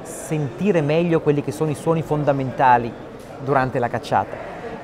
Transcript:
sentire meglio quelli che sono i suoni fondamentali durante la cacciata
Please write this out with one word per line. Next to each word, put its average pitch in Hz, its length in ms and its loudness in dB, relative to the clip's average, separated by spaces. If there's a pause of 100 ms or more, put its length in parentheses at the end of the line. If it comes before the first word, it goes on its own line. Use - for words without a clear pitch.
sentire 160 800 -2
meglio 160 400 2
quelli 147 200 2
che 139 120 -4
sono 156 160 0
i 143 60 -2
suoni 160 260 0
fondamentali 135 920 2 (540)
durante 131 340 2
la 120 80 2
cacciata 113 480 -2 (480)